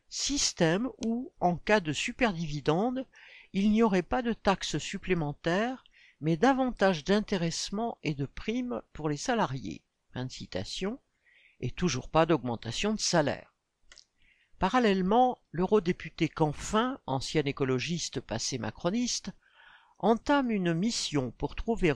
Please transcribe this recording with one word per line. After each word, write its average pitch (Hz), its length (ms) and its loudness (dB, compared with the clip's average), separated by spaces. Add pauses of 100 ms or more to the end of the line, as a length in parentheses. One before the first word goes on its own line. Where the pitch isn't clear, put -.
système 220 800 0 (160)
où, 240 340 -4
en 175 160 2
cas 214 240 2
de 156 140 -2
superdividende, 185 1120 0 (460)
il 202 180 4
n'y 220 100 4
aurait 190 220 4
pas 254 180 -2
de 233 120 -2
taxes - 440 0
supplémentaires, 175 1040 -2 (380)
mais 160 160 2
davantage 226 680 2
d'intéressement 202 1000 -2
et 151 120 -2
de 135 120 -4
primes 240 560 -4 (120)
pour 151 160 -4
les 147 80 -2
salariés. » 135 680 -2 (300)
Fin 127 120 -6
de 131 60 -10
citation. - 720 -8 (580)
Et 127 120 -4
toujours 131 360 -2
pas 160 180 4
d'augmentation 127 680 0
de 208 80 -4
salaire. - 520 0 (1040)
Parallèlement, 214 840 4 (100)
l'eurodéputé 175 800 0
Canfin, 214 760 -2
ancien 131 380 -2
écologiste 131 800 -2
passé - 360 -6
macroniste, 180 760 -4 (680)
entame 240 520 2
une 180 220 2
mission 147 580 -2
pour - 240 -6
trouver 196 400 0